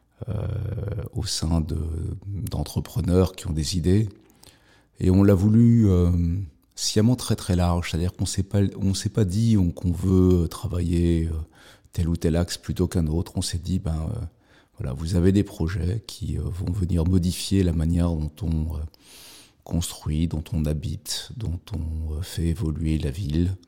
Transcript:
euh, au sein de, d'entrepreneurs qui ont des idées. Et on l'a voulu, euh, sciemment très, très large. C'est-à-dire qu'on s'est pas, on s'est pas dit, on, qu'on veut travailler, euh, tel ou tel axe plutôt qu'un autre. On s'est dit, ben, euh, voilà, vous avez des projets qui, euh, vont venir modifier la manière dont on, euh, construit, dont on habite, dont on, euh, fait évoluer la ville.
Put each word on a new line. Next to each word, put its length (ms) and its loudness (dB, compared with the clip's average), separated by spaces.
euh, 40 -4
au 120 -6
sein 360 0
de, 160 -4
d'entrepreneurs 840 0
qui 100 -14
ont 80 -4
des 240 -2
idées. 320 2
Et 120 4
on 100 6
l'a 140 8
voulu, 520 6
euh, 220 6
sciemment 420 2
très, 200 -2
très 200 -2
large. 360 2
C'est-à-dire 220 -2
qu'on 120 -4
s'est 160 -2
pas, 200 0
on 140 0
s'est 140 -4
pas 160 0
dit, 320 2
on, 120 4
qu'on 220 -2
veut 560 4
travailler, 840 0
euh, 60 -4
tel 160 -2
ou 80 0
tel 180 0
axe 220 0
plutôt 300 -2
qu'un 180 -2
autre. 300 -2
On 80 -2
s'est 160 -6
dit, 180 -2
ben, 380 -4
euh, 40 -8
voilà, 140 -6
vous 220 -4
avez 160 6
des 120 4
projets 640 -4
qui, 320 -8
euh, 40 -4
vont 280 -6
venir 340 0
modifier 560 0
la 120 2
manière 360 2
dont 220 -2
on, 340 -2
euh, 40 -6
construit, 580 -2
dont 140 -4
on 120 0
habite, 720 -6
dont 240 -6
on, 420 -6
euh, 60 -6
fait 260 -4
évoluer 500 0
la 140 -2
ville. 460 0